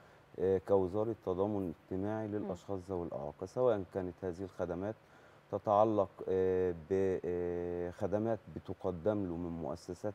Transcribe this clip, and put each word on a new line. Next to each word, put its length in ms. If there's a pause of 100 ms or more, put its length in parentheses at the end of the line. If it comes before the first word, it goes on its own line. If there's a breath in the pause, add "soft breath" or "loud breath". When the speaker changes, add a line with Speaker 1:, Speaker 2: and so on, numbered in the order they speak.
(400 loud breath)
Speaker 1:
آه، 280
كوزارة 480 (100)
تضامن 480 (100)
اجتماعي 440
Speaker 2:
مم. 80
Speaker 1:
للأشخاص 440 (100)
ذوي 180
الإعاقة، 380
سواء 380 (100)
كانت 200 (100)
هذه 200
الخدمات 520 (560 loud breath)
تتعلق، 580 (200)
آه، 440 (160)
بخدمات 1500 (160)
بتقدم 680
له 100
من 260
مؤسسات 540